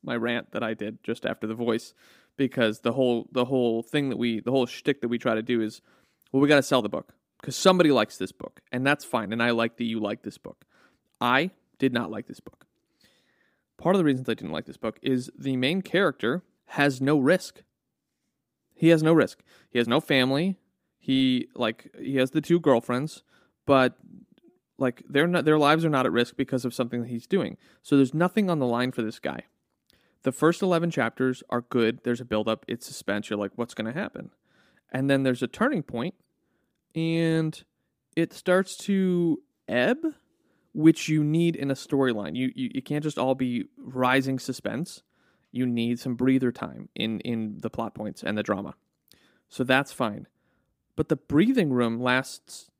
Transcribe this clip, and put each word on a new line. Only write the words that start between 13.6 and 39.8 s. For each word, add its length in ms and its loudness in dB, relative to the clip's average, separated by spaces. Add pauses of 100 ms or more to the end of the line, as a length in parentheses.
Part 180 2
of 40 2
the 60 2
reasons 240 2
I 40 -2
didn't 180 -8
like 140 -8
this 120 -18
book 240 -8
is 360 -2
the 200 -4
main 240 0
character 600 -2 (240)
has 340 0
no 160 2
risk. 460 0 (1080)
He 160 4
has 140 6
no 100 4
risk. 300 2 (260)
He 80 -4
has 100 2
no 120 2
family. 580 0 (400)
He, 560 0
like, 460 -4
he 160 -6
has 160 2
the 100 -2
two 180 2
girlfriends, 640 0 (420)
but, 320 4 (800)
like, 300 -4
they're 200 4
not, 180 0
their 120 6
lives 280 4
are 40 2
not 160 2
at 60 0
risk 260 0
because 280 -2
of 80 -4
something 280 -4
that 80 -8
he's 180 -10
doing. 300 -2 (240)
So 160 2
there's 160 4
nothing 360 0
on 100 0
the 60 0
line 260 0
for 100 -4
this 180 -6
guy. 240 -8 (800)
The 100 -2
first 300 2
eleven 280 0
chapters 600 -2
are 120 -2
good. 440 0
There's 160 -2
a 40 -14
build-up. 440 -2
It's 180 -8
suspense. 420 -6
You're 80 -2
like, 180 -4
"What's 180 -6
gonna 180 -6
happen?" 400 -10 (580)
And 200 -2
then 140 4
there's 200 0
a 40 0
turning 360 -2
point, 320 -6 (800)
and 640 0 (540)
it 160 0
starts 460 0
to 640 0 (240)
ebb, 480 0 (580)